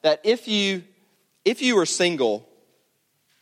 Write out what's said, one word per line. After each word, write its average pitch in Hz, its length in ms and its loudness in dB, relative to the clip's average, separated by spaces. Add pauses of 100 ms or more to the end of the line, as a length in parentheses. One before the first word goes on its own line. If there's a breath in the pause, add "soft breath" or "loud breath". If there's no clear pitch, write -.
that 151 220 2
if 233 240 0
you, 196 360 -2 (600)
if 233 180 -2
you 247 140 2
were 165 100 4
single, 131 600 -2 (920)